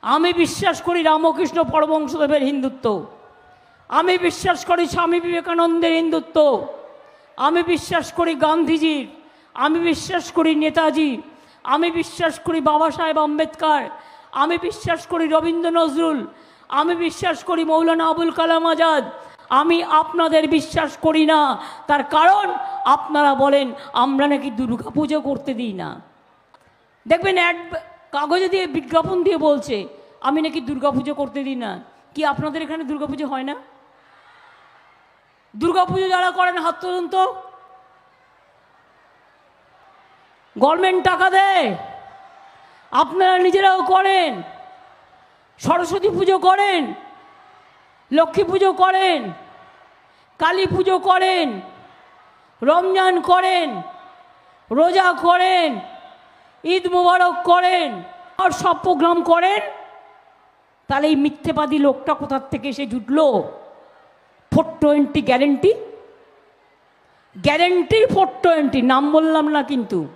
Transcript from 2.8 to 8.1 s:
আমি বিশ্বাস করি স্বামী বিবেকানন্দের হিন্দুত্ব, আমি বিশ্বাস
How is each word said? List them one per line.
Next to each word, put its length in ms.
আমি 280
বিশ্বাস 480
করি 220
স্বামী 320
বিবেকানন্দের 760
হিন্দুত্ব, 760
আমি 260
বিশ্বাস 500